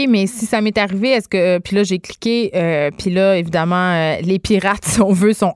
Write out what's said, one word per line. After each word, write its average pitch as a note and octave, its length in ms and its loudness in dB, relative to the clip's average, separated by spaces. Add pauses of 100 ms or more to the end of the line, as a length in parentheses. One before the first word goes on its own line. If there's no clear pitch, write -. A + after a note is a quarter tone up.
mais G3+ 180 4
si A3 200 -6
ça A3 140 0
m'est G#3+ 180 0
arrivé, G3+ 320 -2
est-ce A#3+ 180 0
que, F3+ 280 2
euh, - 80 0
puis - 120 -6
là, G#3 60 4
j'ai F#3 160 -2
cliqué, A#3 560 -4
euh, D#3+ 420 0
puis F#3+ 140 -4
là, F#3+ 260 2
évidemment, F3 560 0
euh, D#3+ 220 0 (120)
les F#3+ 120 0
pirates, G3 460 0
<laughs> - 80 -2
si A3+ 100 2
on G3 100 4
veut, G3 200 4
sont G3 240 0